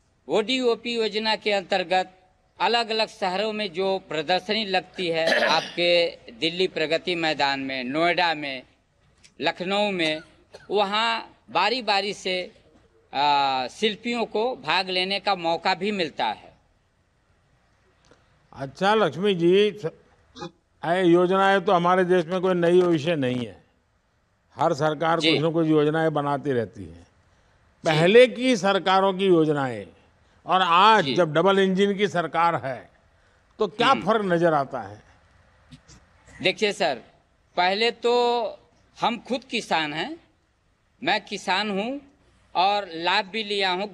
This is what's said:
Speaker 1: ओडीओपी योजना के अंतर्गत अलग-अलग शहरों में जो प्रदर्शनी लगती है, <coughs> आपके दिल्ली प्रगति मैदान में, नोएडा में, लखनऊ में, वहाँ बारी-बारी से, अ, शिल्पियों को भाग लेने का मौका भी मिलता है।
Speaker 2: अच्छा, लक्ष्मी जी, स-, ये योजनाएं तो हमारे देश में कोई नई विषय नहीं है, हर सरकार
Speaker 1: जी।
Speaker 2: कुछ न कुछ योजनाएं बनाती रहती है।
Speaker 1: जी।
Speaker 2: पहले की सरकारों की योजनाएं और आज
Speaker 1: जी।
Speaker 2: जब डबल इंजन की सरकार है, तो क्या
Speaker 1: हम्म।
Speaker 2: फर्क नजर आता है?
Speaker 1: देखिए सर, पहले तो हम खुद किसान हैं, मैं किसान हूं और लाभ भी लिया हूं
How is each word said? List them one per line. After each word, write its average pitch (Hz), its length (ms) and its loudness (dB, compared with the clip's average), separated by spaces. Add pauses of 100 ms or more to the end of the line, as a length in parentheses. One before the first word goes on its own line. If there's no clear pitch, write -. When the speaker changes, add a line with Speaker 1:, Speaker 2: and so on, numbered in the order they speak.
(280)
Speaker 1:
ओडीओपी 233 680 -2
योजना 220 400 -2
के 208 160 -4
अंतर्गत 185 640 -2 (460)
अलग-अलग 220 480 0
शहरों 202 460 -4
में 214 180 -6
जो 190 280 -2 (100)
प्रदर्शनी 180 560 -2
लगती 185 420 -4
है, 165 400 0
<coughs> - 0 -
आपके 170 600 0 (240)
दिल्ली 165 360 -4
प्रगति 165 480 -4
मैदान 143 440 -2
में, 135 240 -6
नोएडा 165 500 0
में, 139 300 -8 (800)
लखनऊ 196 500 -2
में, 160 300 -4 (500)
वहाँ 208 640 -2 (140)
बारी-बारी 202 640 0
से, 185 380 -6 (640)
अ, 135 580 0
शिल्पियों 226 540 -4
को 220 300 -4
भाग 170 340 -2
लेने 185 300 -2
का 196 160 -2
मौका 170 400 0
भी 196 160 -4
मिलता 156 340 -4
है। 101 280 -8 (2000)
Speaker 2:
अच्छा, 156 420 -2
लक्ष्मी 190 400 0
जी, 185 360 4
स-, 165 200 -10 (920)
ये 180 180 0
योजनाएं 185 580 4
तो 185 100 0
हमारे 180 320 4
देश 175 220 2
में 180 160 -4
कोई 185 120 2
नई 175 280 4
विषय 170 340 0
नहीं 123 300 -2
है, 95 180 -18 (920)
हर 160 180 0
सरकार 156 460 0
Speaker 1:
जी। 156 180 2
Speaker 2:
कुछ 147 80 0
न 165 60 0
कुछ 160 160 0
योजनाएं 156 460 2
बनाती 143 380 -2
रहती 104 320 -4
है। 82 300 -20 (680)
Speaker 1:
जी। 165 80 2
Speaker 2:
पहले 196 360 8
की 233 300 0
सरकारों 190 560 2
की 190 120 -2
योजनाएं 147 600 2 (600)
और 180 160 2
आज 185 440 6
Speaker 1:
जी। - 80 -2
Speaker 2:
जब 160 200 0
डबल 190 260 2
इंजन 190 360 2
की 196 120 -2
सरकार 165 580 -2
है, 123 240 -10 (680)
तो 214 80 0
क्या 233 200 0
Speaker 1:
हम्म। 262 180 2
Speaker 2:
फर्क 214 200 2
नजर 170 280 2
आता 135 280 -2
है? 104 220 -16 (1400)
Speaker 1:
देखिए 190 300 0
सर, 165 240 0 (640)
पहले 196 340 2
तो 233 220 -2 (840)
हम 220 180 -2
खुद 240 260 -8
किसान 160 500 -4
हैं, 226 240 -8 (840)
मैं 190 180 0
किसान 202 500 -4
हूं 226 280 -4 (560)
और 196 380 0
लाभ 180 320 -2
भी 214 180 -6
लिया 202 280 -2
हूं 190 220 -4